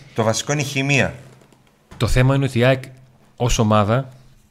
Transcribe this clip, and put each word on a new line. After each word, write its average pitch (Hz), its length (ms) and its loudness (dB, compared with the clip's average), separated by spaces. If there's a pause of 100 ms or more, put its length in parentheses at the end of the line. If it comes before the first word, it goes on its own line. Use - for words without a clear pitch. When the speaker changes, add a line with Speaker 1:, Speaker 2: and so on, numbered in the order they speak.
(160)
Speaker 1:
Το 117 80 -2
βασικό 110 280 -2
είναι 147 100 -2
η 131 40 -6
χημεία. 135 480 -2 (840)
Speaker 2:
Το 107 100 -2
θέμα 127 280 2
είναι 139 100 0
ότι 127 140 -4
η 117 40 2
αεκ 127 200 2 (520)
ως - 240 0
ομάδα 107 500 2 (420)